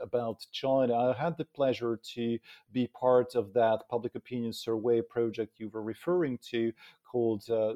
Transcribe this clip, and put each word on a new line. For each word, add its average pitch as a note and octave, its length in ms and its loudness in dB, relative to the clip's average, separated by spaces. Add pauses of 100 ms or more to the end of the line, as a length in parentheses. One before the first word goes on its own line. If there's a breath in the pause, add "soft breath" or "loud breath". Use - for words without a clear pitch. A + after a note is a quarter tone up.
about A2+ 500 -4
China. B2+ 600 2
I - 20 2
had D#3 240 -4
the D3+ 80 -4
pleasure A#2 520 -2 (180)
to A#2 240 -2 (340 soft breath)
be B2 140 0
part B2+ 480 4
of G2 180 -2
that A2+ 360 2
public A#2+ 260 -4
opinion A#2 360 -6
survey A2+ 500 0
project A#2 580 -4
you A2 100 -10
were A2 140 -10
referring C3+ 560 -2 (120)
to, A#2 220 0 (320 soft breath)
called, A2+ 440 0
uh, A2 260 2